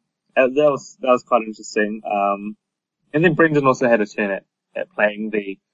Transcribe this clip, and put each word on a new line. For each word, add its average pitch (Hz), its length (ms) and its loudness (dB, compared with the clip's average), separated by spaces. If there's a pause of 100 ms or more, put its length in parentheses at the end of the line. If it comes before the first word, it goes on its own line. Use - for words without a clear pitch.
(360)
uh, 131 100 4
that 143 240 2
was, - 300 -8
that 127 100 -2
was 123 140 2
quite 117 180 0
interesting. 107 580 -4 (100)
Um, 101 460 -4 (560)
and 160 120 0
then 170 100 4
Brendan 147 320 2
also 127 220 2
had 113 120 4
a 104 60 0
turn 101 240 -4
at, 95 140 -6 (300)
at - 160 -10
playing 107 400 -2
the, 101 280 -6 (160)